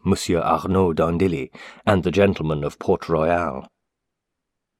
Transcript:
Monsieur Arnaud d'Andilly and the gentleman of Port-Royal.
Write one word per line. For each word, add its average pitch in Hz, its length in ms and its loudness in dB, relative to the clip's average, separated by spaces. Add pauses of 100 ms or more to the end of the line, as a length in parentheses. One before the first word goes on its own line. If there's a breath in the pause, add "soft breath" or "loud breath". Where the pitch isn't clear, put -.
Monsieur 90 360 0
Arnaud 92 520 0
d'Andilly 85 580 -2 (360 loud breath)
and 98 160 2
the 90 80 0
gentleman 78 520 2
of 76 160 -6
Port-Royal. 82 880 0 (1120)